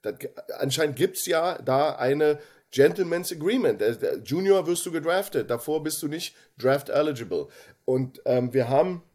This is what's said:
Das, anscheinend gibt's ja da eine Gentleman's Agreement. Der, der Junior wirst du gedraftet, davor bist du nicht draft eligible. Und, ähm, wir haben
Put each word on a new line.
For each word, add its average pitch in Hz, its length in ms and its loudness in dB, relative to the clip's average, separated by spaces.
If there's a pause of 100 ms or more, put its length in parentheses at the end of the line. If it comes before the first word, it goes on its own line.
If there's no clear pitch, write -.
Das, 151 140 -6 (420)
anscheinend 139 380 -2
gibt's 185 320 -2
ja 170 340 0
da 135 340 2
eine 147 440 2 (320)
Gentleman's 170 600 2
Agreement. 170 480 0
Der, 113 160 2
der 73 240 -4
Junior 185 460 2
wirst 170 200 -2
du 180 60 -6
gedraftet, 160 600 -2
davor 151 320 -2
bist 156 180 -6
du 156 60 -6
nicht 160 280 -8 (220)
draft 135 320 0
eligible. 117 600 -2 (360)
Und, 131 400 -2
ähm, 123 260 0
wir 123 160 2
haben 170 360 2 (120)